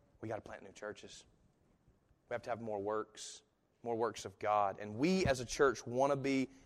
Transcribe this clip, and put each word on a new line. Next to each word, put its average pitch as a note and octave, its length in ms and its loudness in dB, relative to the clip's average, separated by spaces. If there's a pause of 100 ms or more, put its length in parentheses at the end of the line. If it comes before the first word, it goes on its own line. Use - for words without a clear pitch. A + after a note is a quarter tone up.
(220)
we A2+ 60 -8
gotta G#2+ 140 -4
plant - 220 -14
new F#2+ 100 -18
churches. - 500 -12 (1040)
We - 60 -2
have A2+ 80 -6
to B2 80 -8
have A2+ 100 -4
more G#2+ 180 -4
works, - 600 -4 (400)
more A#2 140 -2
works A2+ 280 -2
of G2 140 -12
God. G#2 420 4
And G#2+ 180 -8
we F3 280 4
as C3+ 140 2
a B2 60 -6
church C3 420 4
wanna C3+ 280 4
be C3+ 340 0 (160)